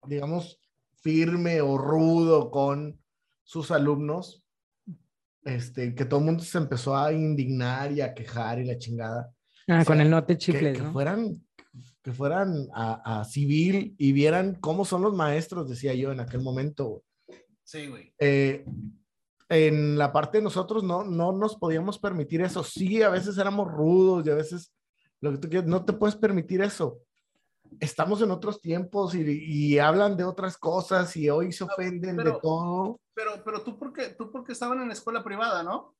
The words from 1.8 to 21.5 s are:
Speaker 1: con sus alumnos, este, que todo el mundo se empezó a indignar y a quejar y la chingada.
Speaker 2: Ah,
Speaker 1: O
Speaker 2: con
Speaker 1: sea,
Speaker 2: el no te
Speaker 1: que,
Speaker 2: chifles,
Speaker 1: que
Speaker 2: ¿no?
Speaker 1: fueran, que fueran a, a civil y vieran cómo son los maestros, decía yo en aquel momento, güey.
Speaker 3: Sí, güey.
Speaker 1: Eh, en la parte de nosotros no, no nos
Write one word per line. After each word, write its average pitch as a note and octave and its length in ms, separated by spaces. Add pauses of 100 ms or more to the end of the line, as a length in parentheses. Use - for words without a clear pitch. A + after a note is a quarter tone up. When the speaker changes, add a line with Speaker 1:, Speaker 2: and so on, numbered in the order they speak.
Speaker 1:
con C#3+ 480 (440)
sus D#3+ 280
alumnos, D3 640 (1040)
este, B2 520
que C3 100
todo C#3+ 140
el D3 80
mundo E3 160
se - 160
empezó C3+ 360
a C#3+ 160
indignar C#3 800
y C#3+ 100
a B2+ 120
quejar A#2 460
y B2+ 60
la A#2+ 120
chingada. A#2 540 (360)
Speaker 2:
Ah, E3+ 140
Speaker 1:
O D#3+ 40
Speaker 2:
con D#3 120
Speaker 1:
sea, D3+ 80
Speaker 2:
el D#3 60
no D#3+ 120
te F3 100
Speaker 1:
que, E3 40
Speaker 2:
chifles, C#3+ 400
Speaker 1:
que A#2+ 60
Speaker 2:
¿no? D#3 100
Speaker 1:
fueran, F3+ 500 (600)
que B2+ 100
fueran D3+ 640
a, A2+ 460
a G#2+ 40
civil D#3 720
y C#3 140
vieran D#3+ 440
cómo F3 300
son F#3 160
los G3+ 140
maestros, D#3+ 520
decía B2+ 280
yo C3+ 160
en C3 80
aquel A#2+ 220
momento, C3 640 (240)
güey. - 120 (240)
Speaker 3:
Sí, D3+ 240
güey. A#2+ 320
Speaker 1:
Eh, C#3 460 (840)
en D3+ 480
la C#3+ 160
parte D3+ 240
de G#3+ 60
nosotros G3 400
no, F#3 200
no F3 280
nos G#3+ 240